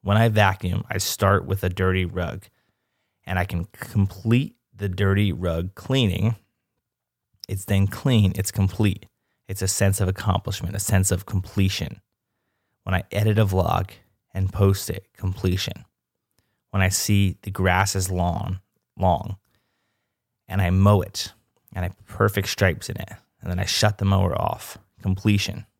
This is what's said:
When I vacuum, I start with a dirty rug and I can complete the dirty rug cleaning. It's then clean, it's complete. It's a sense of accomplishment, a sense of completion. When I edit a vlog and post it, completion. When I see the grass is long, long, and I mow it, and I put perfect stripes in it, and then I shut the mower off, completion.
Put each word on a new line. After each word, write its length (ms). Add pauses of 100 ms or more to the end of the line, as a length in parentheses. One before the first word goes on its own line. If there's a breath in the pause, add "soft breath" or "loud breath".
When 140
I 120
vacuum, 640
I 80
start 480
with 160
a 60
dirty 360
rug 420 (760)
and 140
I 60
can 220
complete 920 (180)
the 140
dirty 440
rug 440
cleaning. 580 (1120)
It's 180
then 200
clean, 480
it's 160
complete. 560 (400)
It's 160
a 60
sense 320
of 80
accomplishment, 680
a 60
sense 320
of 140
completion. 760 (800)
When 120
I 180
edit 260
a 80
vlog 440 (440)
and 180
post 380
it, 160 (100)
completion. 680 (880)
When 120
I 60
see 540
the 100
grass 420
is 160
long, 480 (380)
long, 400 (1120)
and 120
I 100
mow 320
it, 300 (400)
and 120
I 40
put 180
perfect 420
stripes 420
in 60
it, 160 (280)
and 100
then 100
I 40
shut 340
the 60
mower 320
off, 400 (240)
completion. 680 (140)